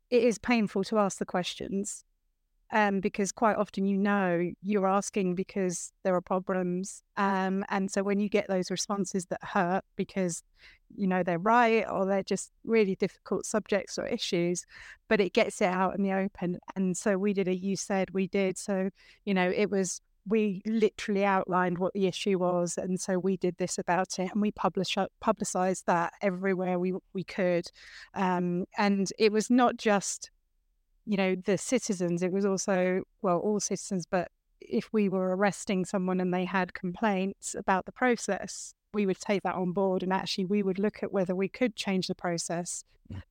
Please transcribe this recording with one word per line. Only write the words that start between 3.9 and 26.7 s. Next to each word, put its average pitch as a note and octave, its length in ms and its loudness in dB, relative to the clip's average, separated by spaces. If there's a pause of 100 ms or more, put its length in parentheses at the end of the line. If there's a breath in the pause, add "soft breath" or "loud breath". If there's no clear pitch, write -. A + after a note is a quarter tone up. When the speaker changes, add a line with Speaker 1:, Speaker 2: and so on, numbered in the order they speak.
Speaker 1:
know, F#3+ 540 2 (120)
you're G3 240 0
asking F#3+ 480 0
because F#3 580 -4 (100)
there F#3 120 2
are F3+ 60 2
problems. F#3 840 -4 (140)
Um, F#3+ 520 0
and G3 220 -2
so G3 120 0
when G3 180 0
you G#3 80 0
get G3+ 200 0
those F#3 220 0
responses G3 560 -2
that - 160 -6
hurt F#3 420 0 (100)
because, F#3 480 -4 (520 loud breath)
you G3+ 120 -2
know, F#3 160 2
they're F3 160 0
right A3+ 500 4
or F#3+ 180 0
they're G3 180 0
just - 280 -4 (120)
really G#3+ 320 2
difficult - 500 -4
subjects - 520 -2
or - 80 -2
issues, F3 580 -2 (440 loud breath)
but G#3+ 120 4
it F#3 120 2
gets - 280 2
it G#3+ 60 2
out F#3 300 0
in G3+ 60 0
the G3 100 0
open. F#3+ 460 -2 (160)
And F#3 220 0
so G3+ 220 0
we G#3 140 0
did F#3+ 140 0
it, F#3 120 0
You F#3+ 180 -2
Said, F#3+ 340 -2
We F#3+ 160 -2
Did. F#3+ 320 -2
So, F#3+ 320 -2 (340 soft breath)
you G3+ 100 0
know, F3+ 140 4
it G3+ 220 0
was, F#3+ 300 -2 (280)
we G#3 380 0
literally G#3+ 580 0
outlined F3+ 540 2
what F3+ 160 0
the F#3+ 140 2
issue F#3+ 300 0
was. F3 400 0
And F#3 220 -2
so F#3+ 160 -2
we F#3 200 0
did F3+ 220 -2
this - 200 -4
about F3+ 400 0
it, F#3 140 -2
and G#3 100 2
we G#3 80 2
publish-, - 480 0 (220)
publicized F#3+ 640 0
that E3+ 340 2
everywhere F#3 600 0